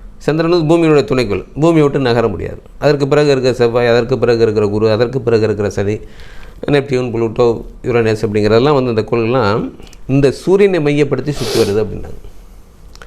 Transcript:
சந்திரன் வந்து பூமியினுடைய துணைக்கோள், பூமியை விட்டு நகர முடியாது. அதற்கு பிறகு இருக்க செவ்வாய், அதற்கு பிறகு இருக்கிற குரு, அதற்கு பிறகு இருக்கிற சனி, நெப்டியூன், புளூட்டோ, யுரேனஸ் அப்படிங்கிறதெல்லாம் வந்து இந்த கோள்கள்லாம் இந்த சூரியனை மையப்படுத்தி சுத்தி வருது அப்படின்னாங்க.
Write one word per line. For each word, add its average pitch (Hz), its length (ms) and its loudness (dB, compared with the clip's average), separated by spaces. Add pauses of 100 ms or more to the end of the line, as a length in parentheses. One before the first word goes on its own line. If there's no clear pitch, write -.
(260)
சந்திரன் 165 280 0
வந்து 160 160 0
பூமியினுடைய 160 400 4
துணைக்கோள், 107 340 -2 (180)
பூமியை 160 220 4
விட்டு 143 160 0
நகர 120 340 0
முடியாது. - 260 -8 (200)
அதற்கு 143 280 2
பிறகு 147 240 2
இருக்க 131 220 2
செவ்வாய், 120 400 2
அதற்கு 120 260 2
பிறகு 117 220 2
இருக்கிற 107 260 2
குரு, 107 240 0
அதற்கு 120 300 0
பிறகு 113 220 2
இருக்கிற 104 260 -2
சனி, 104 260 -4 (800)
நெப்டியூன், 127 400 0
புளூட்டோ, 117 340 0 (400)
யுரேனஸ் 113 380 0
அப்படிங்கிறதெல்லாம் 110 520 2
வந்து 127 160 0
இந்த 107 160 -2
கோள்கள்லாம் 117 540 0 (440)
இந்த 139 240 2
சூரியனை 190 500 2
மையப்படுத்தி 143 500 0
சுத்தி 120 300 -4
வருது 101 220 0
அப்படின்னாங்க. 95 380 -10 (840)